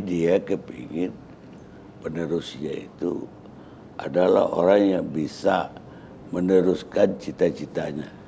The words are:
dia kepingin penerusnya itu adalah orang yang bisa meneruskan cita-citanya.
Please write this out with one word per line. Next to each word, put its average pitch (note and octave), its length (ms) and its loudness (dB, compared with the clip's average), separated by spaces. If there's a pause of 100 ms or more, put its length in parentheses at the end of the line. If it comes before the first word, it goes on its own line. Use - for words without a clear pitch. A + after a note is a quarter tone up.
dia F2 320 2
kepingin E2+ 720 -6 (880)
penerusnya D#2 880 -6
itu - 400 -6 (720)
adalah F#2 560 4
orang F#2+ 320 6
yang F2+ 240 0
bisa D#2+ 560 0 (640)
meneruskan F#2 880 2
cita-citanya. D#2 880 -4 (220)